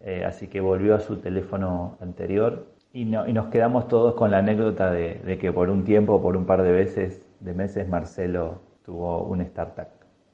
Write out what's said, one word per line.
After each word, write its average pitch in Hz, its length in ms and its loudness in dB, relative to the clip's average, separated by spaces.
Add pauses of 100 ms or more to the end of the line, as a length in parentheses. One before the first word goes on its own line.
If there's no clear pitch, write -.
Eh, 92 240 -6
así 95 220 -8
que 98 140 -6
volvió 95 340 4
a 104 40 2
su 85 180 -6
teléfono 92 840 -4
anterior 95 680 -4 (260)
y, 120 120 -6
no, 110 220 -2
y 120 60 -2
nos 110 140 0
quedamos 120 400 2
todos 117 260 4
con 107 180 2
la 98 80 6
anécdota 104 520 2
de, 85 240 -2 (100)
de 92 120 -2
que - 140 0
por 90 180 2
un 98 140 2
tiempo, 104 380 4
por 92 160 0
un 92 80 -2
par 92 180 4
de 90 80 4
veces, 92 500 0 (180)
de 90 140 -10
meses, 95 340 -6
Marcelo 87 760 -4 (220)
tuvo 87 400 -6
un 90 220 -4
StarTAC. - 440 -10 (440)